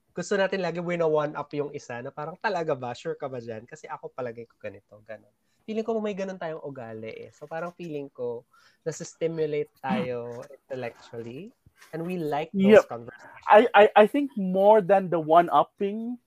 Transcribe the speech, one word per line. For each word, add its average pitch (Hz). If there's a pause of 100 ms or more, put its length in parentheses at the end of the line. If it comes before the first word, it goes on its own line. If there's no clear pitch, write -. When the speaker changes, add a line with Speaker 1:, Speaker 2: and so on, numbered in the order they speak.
(140)
Speaker 1:
gusto 196
natin 190
lagi 170
wina-one-up 156
yung 147
isa 127
na 139
parang, 156
"Talaga 170
ba? 123
Sure 160
ka 147
ba 131
dyan? 113
Kasi -
ako 151
palagay 120
ko -
ganito," 101
ganun. 107 (360)
Feeling 220
ko 226
may 208
ganun 190
tayong 160
ugali 113
eh. 113
So 147
parang 165
feeling 147
ko, 120 (400)
nasa-stimulate 156
tayo 120
<clears throat> -
intellectually. 123 (400)
And 165
we 180
like 151
those 196
Speaker 2:
Yep. -
Speaker 1:
conversations. 120 (100)
Speaker 2:
I, 214 (120)
I, 208 (120)
I 214
think 277
more 196
than 190
the 170
one-upping, 175